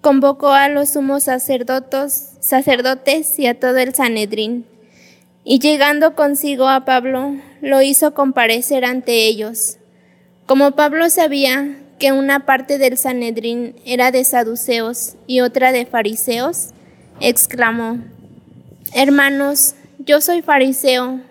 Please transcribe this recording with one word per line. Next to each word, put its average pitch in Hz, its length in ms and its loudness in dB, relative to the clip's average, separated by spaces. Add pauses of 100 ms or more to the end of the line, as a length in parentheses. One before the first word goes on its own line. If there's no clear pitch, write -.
Convocó 277 480 4
a 277 180 4
los 285 220 -2
sumos 277 340 -2
sacerdotes, 262 1120 -4
sacerdotes 269 1000 0
y 254 80 0
a 240 100 -2
todo 254 200 0
el 254 140 -2
Sanedrín. 220 720 -4 (760)
Y 254 160 2
llegando 294 560 2
consigo 285 540 0
a 262 160 2
Pablo, 262 500 -2 (260)
lo 269 220 2
hizo 285 320 2
comparecer 247 680 0
ante 240 420 0
ellos. 220 520 -4 (680)
Como 277 300 2
Pablo 302 340 2
sabía 277 640 0 (220)
que 277 140 2
una 277 340 0
parte 269 320 0
del 254 180 2
Sanedrín 233 880 -6
era 247 260 0
de 254 140 0
saduceos 233 920 -2 (100)
y 254 140 0
otra 254 300 2
de 247 140 -2
fariseos, 240 880 -4 (500)
exclamó: 233 800 -2 (960)
"Hermanos, 277 800 2 (240)
yo 294 240 2
soy 349 180 0
fariseo 262 800 0 (100)